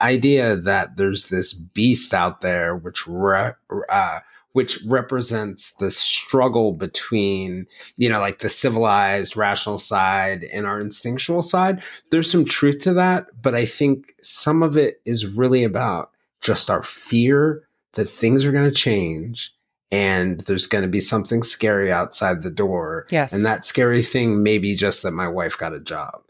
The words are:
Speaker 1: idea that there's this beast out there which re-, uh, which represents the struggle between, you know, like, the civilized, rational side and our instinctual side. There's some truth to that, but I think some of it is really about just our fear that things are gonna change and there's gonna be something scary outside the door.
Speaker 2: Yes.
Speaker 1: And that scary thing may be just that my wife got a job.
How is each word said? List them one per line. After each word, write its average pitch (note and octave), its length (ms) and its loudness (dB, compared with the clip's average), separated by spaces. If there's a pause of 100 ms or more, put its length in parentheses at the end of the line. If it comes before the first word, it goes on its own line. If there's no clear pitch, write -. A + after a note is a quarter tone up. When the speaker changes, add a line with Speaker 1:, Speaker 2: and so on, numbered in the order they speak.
Speaker 1:
idea B2 560 4
that F#2 400 -2
there's G2 320 -2
this F#2 240 -2
beast G#2 600 0
out F2+ 280 0
there F2 340 -2
which E2+ 320 -10
re-, G2 460 0 (360)
uh, F2+ 320 0 (320)
which B2 320 -2
represents A#2 880 -4
the G2 180 -2
struggle A#2+ 800 2
between, F#2+ 920 -4 (300)
you A#2+ 120 2
know, A2 100 2
like, G2+ 220 -2
the A2 80 -2
civilized, G2+ 880 2
rational G2+ 420 -2
side F#2+ 640 0 (100)
and G#2 140 -4
our G#2 140 -4
instinctual B2+ 640 -4
side. F#3 380 0 (300)
There's E3 200 2
some E3+ 160 4
truth C#3+ 340 2
to F#3 140 2
that, F3+ 340 2 (120)
but B2 140 0
I A#2+ 120 2
think C#3 540 -2
some D#3+ 440 0
of D3 120 2
it C#3+ 280 2
is A2+ 220 -2
really B2 360 2
about G#2 480 -2 (300)
just - 300 0
our F2 140 0
fear C#3+ 800 2 (300)
that G#2 140 -2
things C3 360 2
are C#3+ 80 2
gonna C#3+ 180 4
change G2+ 800 -2 (380)
and F#2+ 520 0
there's F#2+ 260 -2
gonna G2+ 180 0
be F#2+ 140 0
something A2+ 420 0
scary G2+ 480 0
outside F2 520 -2
the F2+ 80 -8
door. F2 600 -4
Speaker 2:
Yes. D3 220 -2
Speaker 1:
And G2+ 120 2
that A2 220 0
scary A#2+ 380 2
thing A#2 400 2
may G#2+ 140 4
be G2 180 -2
just F#2+ 260 0
that F#2+ 80 -4
my F2 160 -4
wife E2+ 320 -4
got E2 160 -8
a D2 60 -12
job. D2+ 500 -12